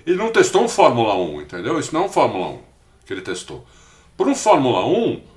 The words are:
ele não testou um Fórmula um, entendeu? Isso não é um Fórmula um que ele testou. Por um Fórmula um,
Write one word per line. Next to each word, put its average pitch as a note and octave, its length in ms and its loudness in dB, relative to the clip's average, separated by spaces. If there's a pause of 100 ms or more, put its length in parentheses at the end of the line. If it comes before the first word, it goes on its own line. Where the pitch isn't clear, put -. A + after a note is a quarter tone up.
ele F3+ 120 0
não A3 160 -2
testou G#3 320 4
um A#3 40 0
Fórmula A#2+ 460 2
um, E2 260 -4
entendeu? F2+ 380 -6
Isso - 160 -8
não E3 80 -2
é G3+ 40 -2
um - 40 -4
Fórmula G#2+ 380 0
um C#2 120 -14 (460)
que - 80 -12
ele F#2+ 80 -10
testou. - 420 -10 (540)
Por F#3+ 100 0
um C#4 60 2
Fórmula C3 500 2
um, F#3+ 380 -2 (140)